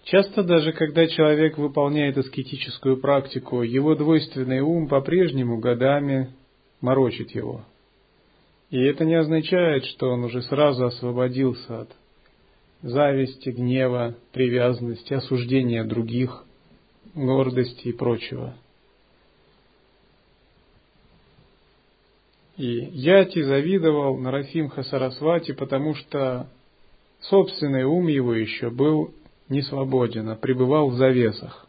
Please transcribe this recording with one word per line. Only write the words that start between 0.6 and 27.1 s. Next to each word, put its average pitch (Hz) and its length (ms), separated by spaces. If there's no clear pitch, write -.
когда 160 340
человек 156 520
выполняет 143 600
аскетическую 131 800
практику, 135 640
его 131 320
двойственный 143 680
ум 160 260
по-прежнему 139 720
годами 131 760
морочит 127 520
его. 117 340
И 127 120
это 139 220
не 160 120
означает, 160 680
что - 280
он 123 120
уже 123 200
сразу 135 420
освободился 123 960
от 110 80
зависти, 135 680
гнева, 123 680
привязанности, 120 840
осуждения 123 680
других, 113 600
гордости 127 760
и - 20
прочего. - 640
И 147 100
Яти 160 760
завидовал 147 760
Нарасимха 139 640
Сарасвати, 147 680
потому 139 440
что 131 520